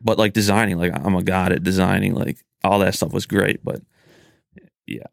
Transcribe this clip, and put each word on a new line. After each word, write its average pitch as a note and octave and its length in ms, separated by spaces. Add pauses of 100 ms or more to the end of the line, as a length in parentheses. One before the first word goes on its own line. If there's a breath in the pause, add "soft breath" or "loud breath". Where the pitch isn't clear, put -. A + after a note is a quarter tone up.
But, A2 160
like, G#2+ 140
designing, G2+ 460
like, F2 160
I'm F#2 200
a F#2 80
god F#2 300
at F2 100
designing. F#2+ 520
Like, - 240 (260)
all G2 160
that F#2 140
stuff - 180
was F#2+ 140
great, G2 380
but - 180 (1040 soft breath)
yeah. - 260